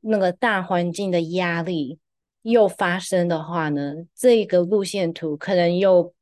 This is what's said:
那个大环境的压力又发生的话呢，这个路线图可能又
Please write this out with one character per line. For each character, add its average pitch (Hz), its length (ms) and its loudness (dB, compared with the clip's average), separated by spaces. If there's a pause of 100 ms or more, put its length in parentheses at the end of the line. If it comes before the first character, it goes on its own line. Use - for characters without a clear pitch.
那 214 160 -2
个 185 140 2
大 202 300 0
环 175 300 -2
境 190 200 -4
的 175 100 0
压 170 400 -2
力 160 380 -6 (420)
又 226 260 4
发 180 320 -2
生 180 280 -2
的 165 140 -2
话 160 280 -4
呢， 143 240 -4 (220)
这 233 300 4
个 180 160 2
路 196 220 0
线 180 300 -4
图 156 240 -6
可 196 160 -4
能 175 240 2
又 185 440 4